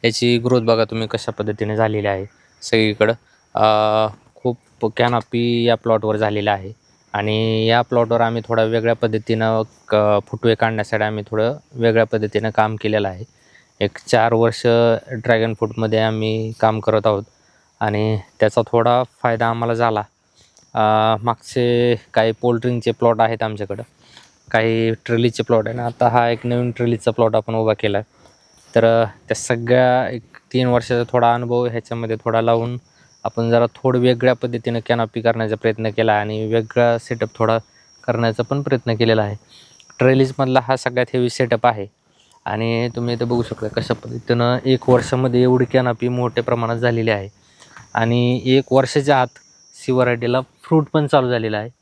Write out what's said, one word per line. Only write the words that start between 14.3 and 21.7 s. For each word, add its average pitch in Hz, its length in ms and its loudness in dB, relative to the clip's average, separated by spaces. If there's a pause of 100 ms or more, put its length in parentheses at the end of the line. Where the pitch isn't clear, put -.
वर्ष 113 280 0 (500)
ड्रॅगन 113 420 0
फ्रूटमध्ये 110 460 -2
आम्ही 110 520 -2
काम 110 280 0
करत 110 260 0
आहोत 107 180 2 (560)
आणि 107 400 -2 (200)
त्याचा 110 280 2
थोडा 120 360 2 (200)
फायदा 117 240 0
आम्हाला 117 260 -2
झाला. 113 260 0 (760)
अ, 110 500 2
मागचे 120 720 0 (180)